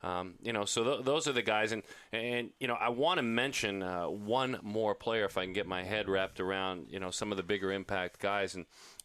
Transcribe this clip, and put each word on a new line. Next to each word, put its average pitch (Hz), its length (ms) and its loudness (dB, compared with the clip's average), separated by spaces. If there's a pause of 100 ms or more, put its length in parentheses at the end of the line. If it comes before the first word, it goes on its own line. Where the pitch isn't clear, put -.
Um, 90 400 -4
you 117 100 -2
know, 104 120 2
so 113 180 2
th-, 127 200 2
those 151 240 2
are 143 40 2
the 123 100 2
guys. 107 300 4
And, 107 100 -2 (320)
and, 120 460 -2
you 127 80 -2
know, 120 80 2
I 110 140 2
wanna 143 340 2
mention, 113 580 0
uh, 90 240 -2
one 107 560 0
more 104 320 0
player 113 320 0
if 95 140 0
I 92 60 0
can 92 80 -4
get 98 120 0
my 92 160 -2
head 98 260 0
wrapped 95 320 2
around, 95 520 -2
you 95 80 -6
know, 92 100 -4
some 104 220 -2
of 98 60 -2
the 92 60 0
bigger 95 280 0
impact 95 480 -2
guys. 98 340 0
And, 90 140 -8 (380)